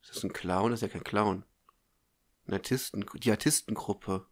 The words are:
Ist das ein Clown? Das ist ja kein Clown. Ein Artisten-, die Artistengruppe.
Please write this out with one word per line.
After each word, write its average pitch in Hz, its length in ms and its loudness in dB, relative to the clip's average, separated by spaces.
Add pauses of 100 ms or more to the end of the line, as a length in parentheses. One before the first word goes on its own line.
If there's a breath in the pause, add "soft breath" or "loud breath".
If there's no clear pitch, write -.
Ist - 140 -20
das - 60 -6
ein 95 100 0
Clown? 92 380 2
Das 117 100 0
ist 113 80 0
ja - 40 -6
kein - 120 -8
Clown. 104 400 2 (1000)
Ein - 80 -2
Artisten-, 101 500 -2 (100)
die - 160 0
Artistengruppe. 104 1000 0